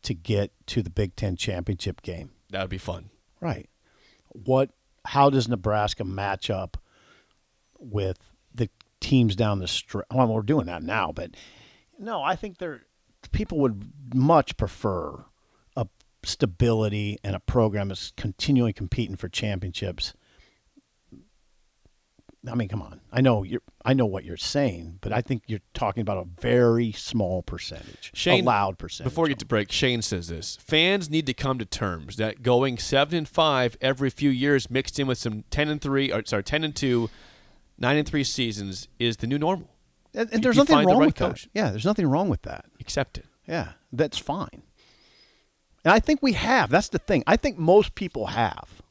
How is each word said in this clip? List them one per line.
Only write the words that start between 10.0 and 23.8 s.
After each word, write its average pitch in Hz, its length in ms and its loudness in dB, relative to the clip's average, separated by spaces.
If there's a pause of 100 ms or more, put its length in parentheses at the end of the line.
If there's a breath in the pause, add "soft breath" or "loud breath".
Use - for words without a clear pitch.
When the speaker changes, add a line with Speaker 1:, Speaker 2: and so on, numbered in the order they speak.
Speaker 1:
Well, 123 160 2
we're 110 140 0
doing 127 240 0
that 87 180 -8
now, 92 300 -2
but 90 180 -10 (680 loud breath)
no, 208 240 -8
I 180 120 0
think 190 220 -12
they're, 151 240 -10 (500)
people 196 280 -2
would 110 320 0 (220)
much 139 440 4
prefer 90 680 -4 (520)
a 110 100 -4 (360)
stability 107 1000 0
and 98 120 -4
a 95 40 -8
program 104 500 0
that's - 280 -10
continually 120 560 0
competing 98 420 -4
for 95 140 -10
championships. 95 840 -6 (2250 soft breath)
I 120 60 -8
mean, 117 140 -2
come 104 160 -6
on. - 180 -18 (100)
I 123 100 2
know 123 200 6
you're, 98 220 -6 (200)